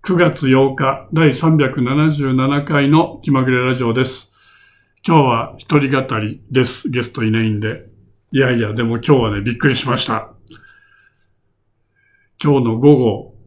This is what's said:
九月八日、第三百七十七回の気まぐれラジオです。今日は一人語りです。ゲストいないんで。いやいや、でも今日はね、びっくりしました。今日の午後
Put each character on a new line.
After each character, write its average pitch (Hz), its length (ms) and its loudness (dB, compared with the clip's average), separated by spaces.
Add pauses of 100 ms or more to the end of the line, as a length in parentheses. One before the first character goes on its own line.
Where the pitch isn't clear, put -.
九 185 140 -2
月 160 320 0
八 131 280 4
日、 135 360 -4
第 156 220 4
三 160 240 2
百 135 240 0
七 147 280 0
十 143 240 -2
七 139 300 0
回 143 240 0
の 160 340 2
気 - 80 -6
ま 131 140 2
ぐ 127 80 0
れ 123 140 0
ラ 131 80 0
ジ 123 100 -4
オ 117 100 0
で 131 120 0
す。 - 260 -14 (720)
今 165 120 2
日 143 60 4
は 120 340 -2
一 - 200 -2
人 135 140 0
語 131 280 -2
り 107 220 -8 (100)
で 127 120 2
す。 - 260 -6
ゲ 123 140 -4
ス - 80 -12
ト 117 140 -6
い 110 60 0
な 113 120 0
い 110 60 0
ん 104 100 -2
で。 107 260 -8 (460)
い 131 80 0
や 127 140 2
い 117 80 -2
や、 107 120 -4
で 120 100 -4
も 113 120 -2
今 117 80 -8
日 156 120 0
は 110 200 0
ね、 104 60 -4
び 117 140 -4
っ - 20 -18
く 143 100 0
り 131 80 2
し - 140 -6
ま 123 80 -2
し - 80 -4
た。 113 260 -6 (2000)
今 143 200 2
日 - 0 -
の 113 180 -2
午 143 160 6
後 117 400 -2 (120)